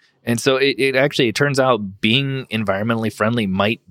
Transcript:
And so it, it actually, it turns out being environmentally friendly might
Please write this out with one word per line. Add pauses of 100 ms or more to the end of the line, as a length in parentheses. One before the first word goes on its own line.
(260)
And
so
it,
it
actually,
it
turns
out
being
environmentally
friendly
might